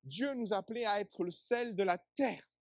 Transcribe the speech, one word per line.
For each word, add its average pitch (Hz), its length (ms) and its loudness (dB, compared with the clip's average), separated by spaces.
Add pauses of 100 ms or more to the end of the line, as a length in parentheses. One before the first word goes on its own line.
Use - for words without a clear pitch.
Dieu 220 300 -2
nous 220 200 0
appelait 226 320 -2
à 208 160 2
être - 220 -4
le 175 80 -2
sel 240 440 -2
de 196 80 2
la 180 140 4
terre. - 520 -2 (120)